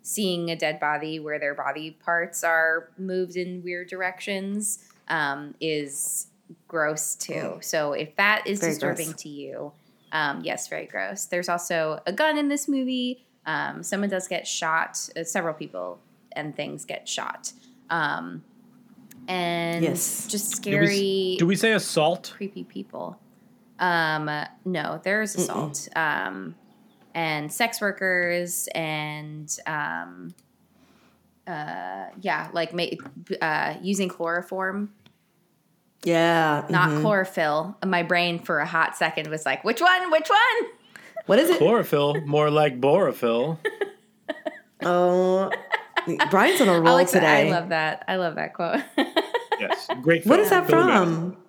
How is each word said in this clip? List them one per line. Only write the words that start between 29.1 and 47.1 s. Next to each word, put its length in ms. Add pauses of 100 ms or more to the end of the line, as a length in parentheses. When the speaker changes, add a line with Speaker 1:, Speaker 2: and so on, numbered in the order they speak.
Speaker 1:
um, 680 (1120)
uh, 600 (140)
yeah, 320
like, 220
ma-, 120 (540)
uh, 420
using 260
chloroform. 840 (1120)
Speaker 2:
Yeah, 640
Speaker 1:
Not 220
Speaker 2:
mm-hmm. 100
Speaker 1:
chlorophyll. 760 (100)
My 160
brain 380
for 180
a 80
hot 300
second 320
was 180
like, 180
"Which 160
one? 300
Which 180
one?" 420 (560)
Speaker 2:
What 120
is 100
it? 100
Speaker 3:
Chlorophyll, 680
more 240
like 300
borophyll. 840
Speaker 2:
<laughs> 60 (1120)
Oh, 680 (800)
Brian's 300
on 80
a 120
roll 160
Speaker 1:
Alexa, 200